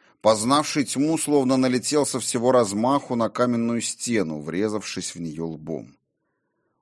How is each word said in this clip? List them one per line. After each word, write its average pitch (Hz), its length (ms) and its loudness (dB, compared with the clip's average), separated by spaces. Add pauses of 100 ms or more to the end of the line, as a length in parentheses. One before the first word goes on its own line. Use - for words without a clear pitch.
(220)
Познавший 127 600 2
тьму 151 340 0
словно 139 400 2
налетел 131 480 2
со 131 140 -4
всего 120 320 0
размаху 120 640 2
на 113 140 0
каменную 117 520 0
стену, 87 600 -4
врезавшись 95 760 -4
в 82 60 -10
нее 82 240 -6
лбом. 78 500 -10 (880)